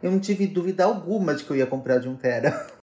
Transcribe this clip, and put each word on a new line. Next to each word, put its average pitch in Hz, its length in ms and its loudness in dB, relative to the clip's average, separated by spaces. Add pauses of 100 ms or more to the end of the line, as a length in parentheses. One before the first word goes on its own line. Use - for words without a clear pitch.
eu 180 80 0
não 190 80 4
tive 196 260 0
dúvida 185 380 0
alguma 190 500 0
de - 120 -4
que - 60 -8
eu 139 40 0
ia 131 100 4
comprar 131 340 0
de 123 100 -4
um 131 60 -6
tera. 123 560 -2
<laughs> - 120 -20